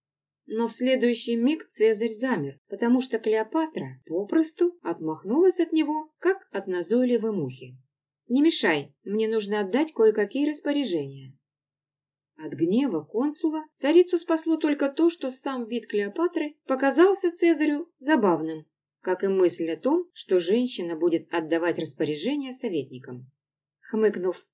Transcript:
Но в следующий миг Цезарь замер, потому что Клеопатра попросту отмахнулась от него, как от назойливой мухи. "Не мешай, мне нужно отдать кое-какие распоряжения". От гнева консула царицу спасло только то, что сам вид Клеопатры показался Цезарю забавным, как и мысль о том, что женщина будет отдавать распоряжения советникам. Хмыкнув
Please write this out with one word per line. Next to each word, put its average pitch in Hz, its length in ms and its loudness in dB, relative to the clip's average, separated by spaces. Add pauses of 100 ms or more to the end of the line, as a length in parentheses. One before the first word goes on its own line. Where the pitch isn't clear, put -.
(460)
Но 226 200 -2
в 220 60 -8
следующий 240 640 0
миг 285 320 -2
Цезарь 220 440 2
замер, 208 460 -4 (100)
потому 240 320 2
что 233 180 -4
Клеопатра 220 880 -2
попросту 311 760 -2
отмахнулась 185 800 0
от 320 120 0
него, 311 460 -2
как 381 340 -2
от 196 140 -6
назойливой 214 680 0
мухи. 127 440 -6 (520)
"Не 262 140 2
мешай, 185 600 0
мне 220 260 -2
нужно 208 320 -2
отдать 233 320 0
кое-какие 220 560 2
распоряжения". 170 880 -4 (1000)
От 220 160 -10
гнева 180 500 2
консула 302 640 -2 (100)
царицу 339 440 4
спасло 320 380 0
только 294 320 0
то, 320 220 2
что 269 200 -6
сам 254 360 -6
вид 226 220 -6
Клеопатры 294 680 -2 (100)
показался 285 680 4
Цезарю 302 680 0
забавным, 165 680 0 (380)
как 185 220 -2
и 196 40 0
мысль 175 420 2
о 156 60 -4
том, 330 360 -2
что - 260 -2
женщина 180 580 0
будет 160 360 0
отдавать 165 460 0
распоряжения 170 760 -4
советникам. 131 760 -8 (600)
Хмыкнув 208 640 0